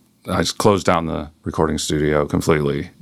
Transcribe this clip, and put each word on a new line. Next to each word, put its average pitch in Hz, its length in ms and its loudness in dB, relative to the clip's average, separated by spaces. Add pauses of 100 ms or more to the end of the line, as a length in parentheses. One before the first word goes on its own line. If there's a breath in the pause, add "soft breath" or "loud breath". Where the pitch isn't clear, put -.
(280)
I 92 120 0
just - 180 -2
closed 98 280 2
down 85 200 2
the 78 240 -6 (140)
recording 78 340 0
studio 76 480 0
completely. 73 640 0 (120)